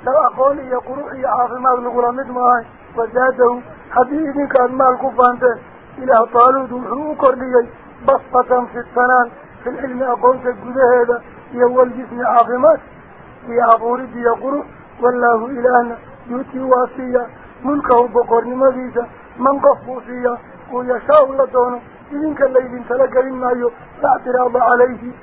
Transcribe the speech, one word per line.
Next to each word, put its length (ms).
Dad 100
aqoon 440
iyo 220
qurux 360
iyo 120
caafimaad 540
lagula 300
mid 160
maahay. 360
Wazaadahu, 640
haddii 400
idinka 340
aad 100
maal 260
ku 180
faanteen, 420
Ilaah 300
Taaluud 400
wuxuu 400
u 40
kordhiyey 520
bastatan 600
fidsanaan, 640
fil 180
cilmi 240
aqoonta 480
gudaheeda, 680
iyo 200
wal 180
jismi 340
caafimaad, 560
iyo 140
abuurid 420
iyo 200
qurux. 280
Wallaahu 480
Ilaahna 460
yu'tii 320
waa 260
siiya, 300
mulkahu 460
boqornimadiisa, 1000
man 220
qof 260
buu 200
siiya, 300
uu 100
yashaa'u 540
la 100
doono, 340
idinka 380
laydin 380
tala 200
gelin 320
maayo, 340
laa 140
ictiraada 440
calayhi. 640